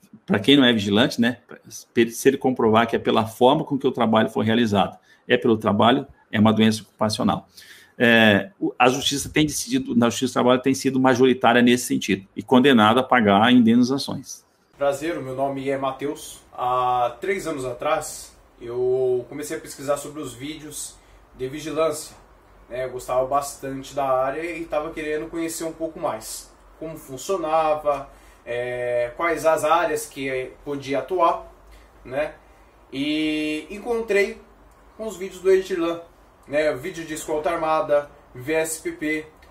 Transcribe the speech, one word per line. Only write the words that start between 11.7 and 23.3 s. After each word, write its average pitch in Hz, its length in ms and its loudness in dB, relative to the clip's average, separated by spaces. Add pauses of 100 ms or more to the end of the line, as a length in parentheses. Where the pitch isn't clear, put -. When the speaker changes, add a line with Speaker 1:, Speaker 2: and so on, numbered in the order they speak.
Speaker 1:
sentido, 98 480 -2
e - 80 -12
condenada 123 600 6
a - 20 0
pagar 113 480 6
indenizações. 123 920 2 (320)
Speaker 2:
Prazer, 143 400 -4
o 139 40 -8
meu 131 140 -10
nome 135 340 -4
é 135 80 -2
Matheus. 139 600 -8 (140)
Há 123 680 -2
três 185 260 -6
anos 147 200 -8
atrás, 127 680 -6 (240)
eu 127 680 -2
comecei 147 280 -10
a - 20 -8
pesquisar 143 380 -6
sobre 147 240 -12
os 127 120 -12
vídeos 147 600 -14 (420)
de 127 100 -8
vigilância, 151 680 -4 (540)
né? 127 160 -8
Eu 127 60 -10
gostava 127 340 -2
bastante 135 680 -6